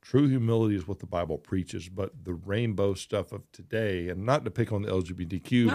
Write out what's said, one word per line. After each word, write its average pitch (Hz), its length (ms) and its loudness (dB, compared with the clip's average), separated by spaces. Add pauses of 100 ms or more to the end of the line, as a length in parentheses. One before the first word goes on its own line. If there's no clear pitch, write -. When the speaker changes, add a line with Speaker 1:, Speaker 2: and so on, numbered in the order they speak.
Speaker 1:
True 143 260 4
humility 113 480 2
is 87 100 -4
what 95 140 -6
the - 60 -10
Bible 85 320 -2
preaches, 87 500 -4
but 95 360 -8
the 92 100 -6
rainbow 101 600 0
stuff - 380 -4
of - 180 -14
today, 98 580 -2
and 90 160 -6
not 135 200 2
to 110 80 -4
pick 110 200 0
on 101 100 0
the 104 80 -4
L 95 120 2
G 87 120 -6
B 92 120 -6
T 87 140 -4
Q, 123 260 4
Speaker 2:
No. - 80 4